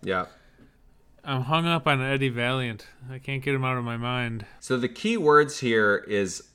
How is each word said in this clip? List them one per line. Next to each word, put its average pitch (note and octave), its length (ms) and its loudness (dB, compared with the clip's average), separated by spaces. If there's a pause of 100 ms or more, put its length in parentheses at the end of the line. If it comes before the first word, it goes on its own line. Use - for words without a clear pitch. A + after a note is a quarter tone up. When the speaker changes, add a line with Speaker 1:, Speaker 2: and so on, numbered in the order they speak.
Speaker 1:
Yeah. F#2 240 -2 (1000)
Speaker 2:
I'm C3+ 200 -2
hung D#3+ 220 0
up E3+ 200 0
on C#3 160 2
Eddie C3+ 260 0
Valiant. A#2+ 580 -2 (240)
I C3 80 -12
can't C3+ 240 -6
get C#3+ 120 0
him C3 100 -2
out B2+ 140 0
of B2 60 -4
my A#2 120 -4
mind. A#2+ 480 -4 (160)
Speaker 1:
So - 160 -2
the B2 140 -2
key A3+ 260 -2
words D3 440 4
here A2 460 4
is, G2 360 -2 (120)